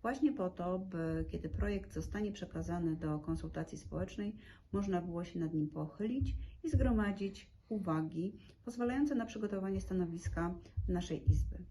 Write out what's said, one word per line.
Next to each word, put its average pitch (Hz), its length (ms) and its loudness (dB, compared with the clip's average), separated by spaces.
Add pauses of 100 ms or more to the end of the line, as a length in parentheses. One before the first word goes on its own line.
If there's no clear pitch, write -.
właśnie 262 320 2
po 185 160 0
to, 180 300 -2
by 165 480 -2
kiedy - 220 -6
projekt 202 440 -2
zostanie 202 380 -2
przekazany 170 640 -2
do 156 240 0
konsultacji 160 580 -4
społecznej, 190 580 -4 (360)
można 196 300 2
było 170 220 -4
się 175 160 -4
nad 160 140 0
nim 151 160 2
pochylić 214 640 0 (280)
i 330 60 -2
zgromadzić 208 800 4 (180)
uwagi 170 680 0 (280)
pozwalające 247 500 2
na 233 100 2
przygotowanie 196 560 -2
stanowiska 170 760 0 (320)
naszej 175 440 2
Izby. - 260 4 (120)